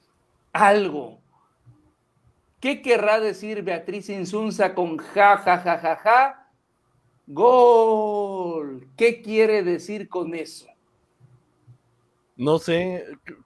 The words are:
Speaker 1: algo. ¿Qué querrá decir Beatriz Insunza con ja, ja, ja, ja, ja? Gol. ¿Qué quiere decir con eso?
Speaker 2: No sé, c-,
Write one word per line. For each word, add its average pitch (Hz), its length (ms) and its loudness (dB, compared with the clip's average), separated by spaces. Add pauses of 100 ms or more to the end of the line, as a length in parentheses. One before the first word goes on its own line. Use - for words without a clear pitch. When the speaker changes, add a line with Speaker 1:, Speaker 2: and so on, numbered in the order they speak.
(520)
Speaker 1:
algo. 180 680 0 (1400)
¿Qué 269 220 -6
querrá 220 380 2
decir 208 420 -6
Beatriz 185 480 -8
Insunza 196 640 -4
con 165 240 -4
ja, 202 400 4
ja, 180 220 2
ja, 170 180 -2
ja, 160 180 -2
ja? 254 540 0 (760)
Gol. 208 1600 2 (120)
¿Qué 233 240 0
quiere 214 400 0
decir 180 480 -6
con 170 240 -8
eso? - 320 -14 (1700)
Speaker 2:
No 147 240 0
sé, 175 440 -4 (220)
c-, - 80 -20 (120)